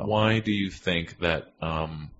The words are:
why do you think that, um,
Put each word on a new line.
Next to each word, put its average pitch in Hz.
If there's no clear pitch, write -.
why 107
do 107
you 98
think 85
that, 82
um, 80